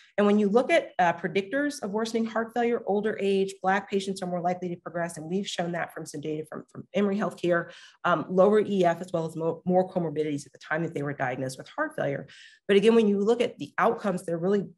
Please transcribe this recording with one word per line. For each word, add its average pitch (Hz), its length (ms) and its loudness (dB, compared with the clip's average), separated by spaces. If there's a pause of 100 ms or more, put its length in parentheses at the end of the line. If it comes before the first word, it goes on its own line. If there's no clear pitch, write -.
(180)
And 208 100 4
when 208 120 4
you 208 80 4
look 247 240 2
at, 320 280 2
uh, 170 140 4
predictors 202 720 -4
of 202 80 -6
worsening 226 340 -2
heart 226 280 -4
failure, 240 320 0
older 208 340 0
age, 196 420 0
Black 196 280 0
patients 196 320 -2
are 180 60 -4
more 175 140 -4
likely 180 280 -2
to 175 60 -6
progress. 170 420 -6
And 160 120 -10
we've 190 180 -2
shown 175 260 -6
that 160 200 -6
from 160 120 -12
some 151 160 -12
data 156 280 -6
from, - 220 -12
from - 220 -16
Emory 202 240 0
Healthcare, 175 540 -2 (340)
um, 165 240 2
lower 196 300 6
E 196 260 2
F 170 160 2
as 180 100 -12
well 165 140 -2
as 160 100 -8
mo-, 165 300 -4
more 185 240 4
comorbidities 151 560 -4
at - 80 -20
the - 60 -20
time 160 240 -4
that 160 100 -6
they 143 100 -4
were 143 100 -4
diagnosed 131 440 -6
with - 180 -16
heart 302 220 -4
failure. 143 300 -4 (400)
But 202 100 6
again, 226 180 6
when 226 120 6
you 202 120 2
look 233 220 2
at - 160 -4
the - 200 -12
outcomes, 202 460 0
they're 165 140 -4
really 185 300 0 (100)